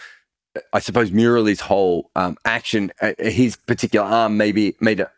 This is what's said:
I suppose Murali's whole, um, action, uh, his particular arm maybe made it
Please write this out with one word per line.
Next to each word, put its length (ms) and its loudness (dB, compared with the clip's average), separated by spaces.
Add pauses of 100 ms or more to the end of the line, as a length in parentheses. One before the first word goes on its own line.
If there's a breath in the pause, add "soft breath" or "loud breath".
(720 loud breath)
I 60 2
suppose 320 0
Murali's 500 2
whole, 540 0
um, 300 -2
action, 460 -2 (100)
uh, 180 -2
his 360 0
particular 500 -2
arm 320 0
maybe 420 0
made 200 2
it 180 -2